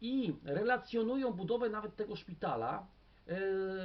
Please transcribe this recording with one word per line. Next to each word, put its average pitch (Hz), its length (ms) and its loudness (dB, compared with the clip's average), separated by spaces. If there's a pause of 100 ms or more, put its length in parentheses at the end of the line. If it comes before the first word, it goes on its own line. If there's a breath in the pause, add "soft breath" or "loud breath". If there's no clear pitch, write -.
i 240 320 2 (100)
relacjonują 233 880 2
budowę 220 360 0
nawet 214 260 -4
tego 208 200 -4
szpitala, 127 720 -2 (400 soft breath)
e, 175 100 -2 (460)